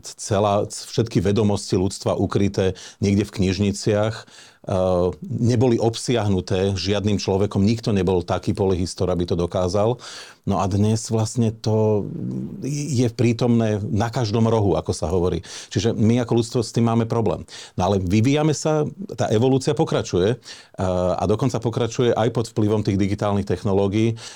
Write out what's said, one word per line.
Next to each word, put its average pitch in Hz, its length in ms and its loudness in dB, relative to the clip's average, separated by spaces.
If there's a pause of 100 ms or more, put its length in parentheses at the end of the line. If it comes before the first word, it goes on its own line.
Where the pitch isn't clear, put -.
c-, - 160 -16
celá, 104 480 0
c-, - 200 -12
všetky 113 360 -2
vedomosti 101 560 0
ľudstva 95 400 -2
ukryté 98 560 0 (240)
niekde 101 240 2
v 98 160 -10
knižniciach, 101 800 0
e, - 60 -16 (960)
neboli 117 560 2
obsiahnuté 101 960 0
žiadnym 98 480 -2
človekom, 101 400 0
nikto 113 320 0
nebol 92 320 2
taký 92 240 -2
polyhistor, 92 640 0
aby 87 160 -2
to 92 80 0
dokázal. 98 640 0 (460)
No 101 80 2
a 90 100 0
dnes 107 460 0
vlastne 110 400 0
to 107 560 0 (560)
je 139 480 -2
prítomné 117 640 2 (100)
na 107 220 -2
každom 113 400 0
rohu, 107 240 2
ako 78 240 -2
sa - 100 -4
hovorí. 85 380 -2 (240)
Čiže 110 240 0
my 117 320 2
ako 117 160 -4
ľudstvo 117 240 -2
s - 80 -10
tým 117 160 2
máme 117 160 2
problém. 113 400 -2 (320)
No 90 100 2
ale 101 140 4
vyvíjame 139 560 2
sa, 156 320 0 (320)
tá 117 80 0
evolúcia 131 480 2
pokračuje, 110 580 0
e, - 20 -8 (760)
a - 160 -4
dokonca 113 320 0
pokračuje 117 560 0
aj 110 160 2
pod 113 240 -2
vplyvom 107 240 2
tých 101 160 0
digitálnych 101 480 0
technológií. 101 720 0 (200)